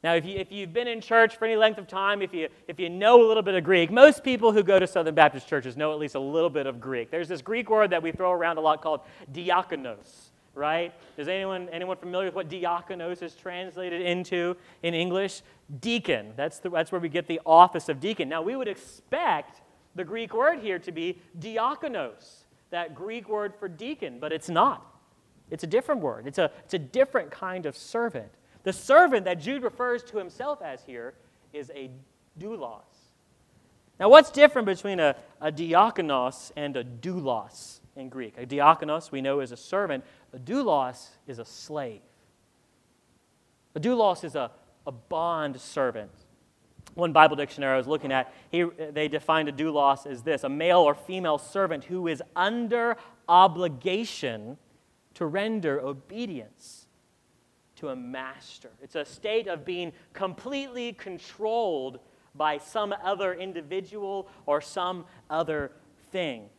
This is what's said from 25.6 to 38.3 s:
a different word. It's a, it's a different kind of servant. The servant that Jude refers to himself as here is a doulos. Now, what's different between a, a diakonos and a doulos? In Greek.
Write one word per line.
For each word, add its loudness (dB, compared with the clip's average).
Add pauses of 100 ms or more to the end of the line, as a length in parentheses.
a -8
different 0
word. -6
It's -6
a, 0 (120)
it's -8
a -2
different 0
kind -8
of -8
servant. -6 (340)
The -2
servant 6
that -2
Jude -6
refers -4
to -8
himself -8
as -12
here -14 (400)
is -12
a -14 (480)
doulos. -12 (1160)
Now, 6
what's 12
different 6
between -4
a, 4 (240)
a -4
diakonos 0
and -6
a -6
doulos? -8 (180)
In -14
Greek. -12